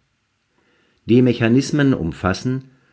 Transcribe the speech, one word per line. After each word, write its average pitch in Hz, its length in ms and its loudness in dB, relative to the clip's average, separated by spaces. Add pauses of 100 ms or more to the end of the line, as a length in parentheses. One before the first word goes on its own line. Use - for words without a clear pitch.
(1080)
Die 120 160 4
Mechanismen 127 720 0
umfassen 101 680 -4 (280)